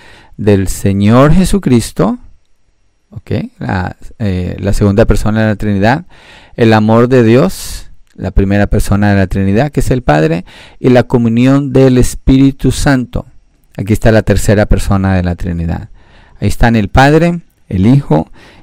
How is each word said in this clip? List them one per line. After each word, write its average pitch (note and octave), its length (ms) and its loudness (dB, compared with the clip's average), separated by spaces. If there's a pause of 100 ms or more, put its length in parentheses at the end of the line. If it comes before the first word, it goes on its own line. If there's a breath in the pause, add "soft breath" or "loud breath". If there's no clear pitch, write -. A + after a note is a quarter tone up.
(360 soft breath)
del G2 320 0
Señor G#2 640 2
Jesucristo", F3+ 880 0 (920)
ok, - 200 -16 (280)
la, F#2+ 360 -6 (220)
eh, F2+ 420 -6
la G2 140 -2
segunda G2+ 320 2
persona G#2+ 360 0
de A2 60 0
la G#2+ 80 0
Trinidad, G#2+ 500 -2 (500 loud breath)
"el A2+ 180 2
amor A2 360 2
de B2+ 140 4
Dios", - 680 -2 (240)
la F#2 160 -8
primera G2 360 0
persona G#2 440 0
de G2+ 60 2
la G2 100 0
Trinidad, G2 440 -2
que C#3 100 -4
es - 100 -2
el B2+ 100 -2
Padre, D#3+ 420 0 (360 loud breath)
y C3 100 0
la B2 140 4
comunión B2+ 680 0
del B2+ 280 4
Espíritu C3+ 720 0
Santo. - 560 -2 (500)
Aquí G#2 160 -4
está A2 180 2
la A2 120 2
tercera G#2 420 0
persona F#2+ 500 0
de F2+ 80 0
la F2+ 120 -4
Trinidad. E2+ 540 -6 (500 soft breath)
Ahí - 80 -4
están A#2 280 0
el G#2 140 -2
Padre, D#3+ 520 2 (280)
el F#2 160 -2
Hijo C#3 460 0 (320 soft breath)